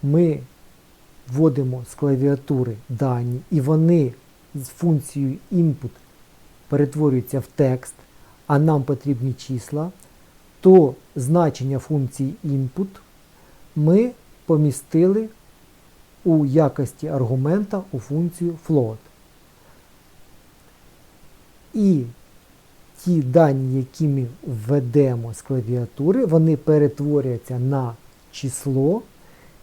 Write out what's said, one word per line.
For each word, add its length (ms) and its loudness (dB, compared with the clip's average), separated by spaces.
ми 360 2
вводимо 600 0
з 40 -20
клавіатури 800 0
дані, 500 -4
і 100 2
вони 520 2
з 100 -12
функцією 720 -2
input 380 0
перетворюються 720 0
в 60 -6
текст, 380 -2
а 120 2
нам 240 2
потрібні 500 -4
числа, 580 -8
то 340 8
значення 640 -2
функції 560 -4
input 420 -4
ми 360 2
помістили 840 2
у 200 4
якості 640 0
аргумента 720 -2
у 80 -6
функцію 580 -4
float. 300 0
І 300 2
ті 180 0
дані, 560 2
які 300 -4
ми 200 0
введемо 880 0
з 80 -18
клавіатури, 840 -2
вони 320 4
перетворюються 1000 0
на 360 -2
число, 720 -2